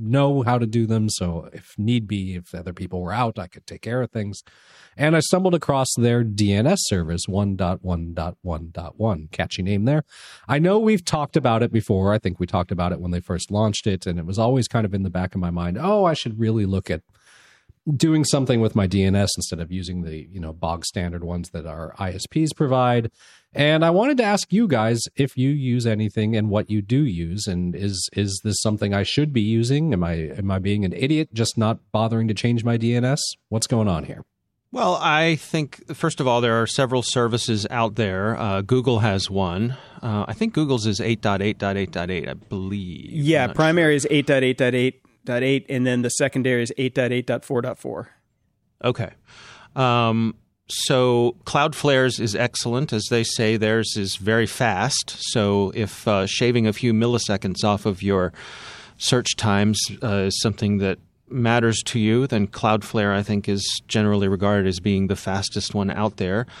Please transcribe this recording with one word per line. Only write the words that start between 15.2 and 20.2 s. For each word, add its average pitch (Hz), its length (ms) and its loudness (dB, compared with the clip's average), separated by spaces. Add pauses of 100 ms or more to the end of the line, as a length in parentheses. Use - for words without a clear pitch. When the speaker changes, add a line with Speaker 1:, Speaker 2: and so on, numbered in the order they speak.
Speaker 1:
of 95 60 -2
my 87 100 -2
mind, 87 260 -2
Oh, 196 280 2
I 160 80 2
should 113 260 -6
really 110 260 2
look 95 240 -2
at - 120 -4 (920)
doing 156 280 2
something 127 380 2
with 110 140 2
my 98 120 4
D 95 160 2
N 95 120 4
S 98 220 2
instead 90 220 -6
of 82 120 -10
using 90 320 -6
the, 78 280 -10